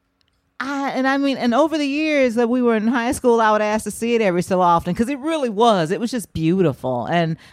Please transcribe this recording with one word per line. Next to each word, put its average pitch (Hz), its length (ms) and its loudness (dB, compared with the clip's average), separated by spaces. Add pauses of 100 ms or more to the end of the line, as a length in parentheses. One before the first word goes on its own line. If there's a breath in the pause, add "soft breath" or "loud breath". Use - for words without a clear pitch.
(640)
I, 277 260 -4
and 262 180 -2
I 277 100 0
mean, 277 200 -2
and 233 160 0
over 302 220 2
the 294 100 -2
years 277 500 0
that 240 120 2
we 247 140 0
were 233 140 2
in 214 100 0
high 240 260 0
school, 233 280 2
I 220 100 4
would 214 100 2
ask 214 240 -2
to 208 60 -8
see 233 240 -2
it 226 80 2
every 180 200 0
so 180 180 0
often 170 340 2
'cause 233 140 -2
it 285 100 -4
really 294 300 -2
was. 202 420 2
It 202 80 -2
was 220 140 -4
just 175 200 -8
beautiful. 156 720 0
And, 165 300 0 (160 loud breath)